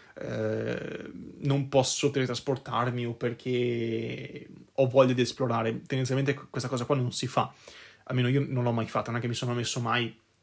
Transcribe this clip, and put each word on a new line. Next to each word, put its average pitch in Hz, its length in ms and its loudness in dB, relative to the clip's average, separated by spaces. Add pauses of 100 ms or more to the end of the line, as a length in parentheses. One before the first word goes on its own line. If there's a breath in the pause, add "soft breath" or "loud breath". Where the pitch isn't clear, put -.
(140 loud breath)
eh, 110 960 -4 (280)
non 139 280 2
posso 135 440 4
teletrasportarmi 123 920 -2
o 117 100 -4
perché 120 1300 -2 (240)
ho 135 160 4
voglia 127 240 8
di 127 100 4
esplorare. 117 600 0
Tendenzialmente 131 520 0
questa - 360 -6
cosa 120 160 -2
qua 143 100 2
non 123 160 0
si - 160 -4
fa, - 260 0 (500 loud breath)
almeno 127 260 2
io 139 180 4
non 127 160 0
l'ho 120 80 2
mai 113 160 0
fatta, 107 220 -2
non 120 100 -2
è - 20 -6
che 123 60 -2
mi 120 60 -2
sono 120 200 -4
messo 120 280 -2
mai 117 360 0 (260)